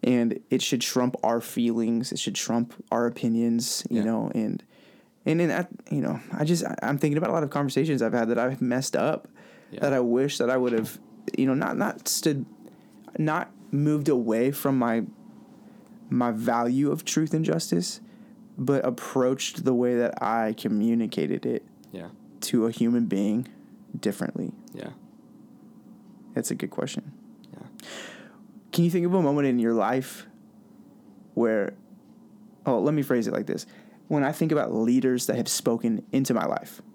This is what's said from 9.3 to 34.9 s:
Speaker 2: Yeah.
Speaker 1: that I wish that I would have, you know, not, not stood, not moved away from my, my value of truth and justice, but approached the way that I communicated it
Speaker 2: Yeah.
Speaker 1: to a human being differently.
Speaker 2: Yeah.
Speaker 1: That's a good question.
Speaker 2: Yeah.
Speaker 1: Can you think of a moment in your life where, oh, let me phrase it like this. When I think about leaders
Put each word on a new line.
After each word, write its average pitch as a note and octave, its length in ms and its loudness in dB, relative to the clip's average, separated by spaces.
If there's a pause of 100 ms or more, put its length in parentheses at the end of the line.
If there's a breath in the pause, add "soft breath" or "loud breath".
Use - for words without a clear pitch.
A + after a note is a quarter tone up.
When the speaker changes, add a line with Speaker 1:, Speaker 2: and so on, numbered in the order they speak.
Speaker 2:
Yeah. - 80 -8
Speaker 1:
that C#3+ 120 2
I C3 80 2
wish B2+ 380 2
that A#2+ 100 2
I C3 80 2
would B2 160 2
have, A2+ 260 -2 (380)
you C3+ 100 2
know, C3+ 80 2
not, - 220 -2
not - 320 -4
stood, C#3+ 380 0 (720 loud breath)
not D#3 320 0 (200)
moved D3 380 2
away A#2+ 420 4
from C#3 280 0
my, A#2 260 2 (1040 loud breath)
my B2 200 2
value A#2+ 600 2
of D#3 140 -2
truth D#3 280 0
and D#3+ 120 2
justice, E3 560 -2 (580 loud breath)
but C3+ 260 2
approached C3 800 -2
the C3 100 4
way B2 220 2
that A#2+ 260 0
I A2 360 0
communicated G#2+ 880 0
it B2 180 -4 (280)
Speaker 2:
Yeah. F2 160 -12 (340)
Speaker 1:
to A2+ 240 2
a A#2 40 2
human A#2 360 2
being G#2 400 0 (520 loud breath)
differently. - 540 -4 (220)
Speaker 2:
Yeah. - 160 -12 (1400)
Speaker 1:
That's - 160 -4
a - 40 -2
good - 160 -6
question. - 420 -6 (400)
Speaker 2:
Yeah. - 140 -18 (1040 loud breath)
Speaker 1:
Can E3+ 120 4
you E3+ 60 4
think F3 160 2
of F3 80 2
a F#3+ 80 4
moment C#3+ 260 4
in B2 100 4
your A#2 160 2
life A#2 520 0 (1080)
where, A2 400 2 (920)
oh, B2 140 2
let D3 140 2
me D3 80 2
phrase B2 240 0
it - 60 -4
like - 140 -4
this. - 200 -6 (420 loud breath)
When D3 160 2
I C#3+ 80 0
think D#3+ 180 0
about C#3+ 240 0
leaders B2 520 2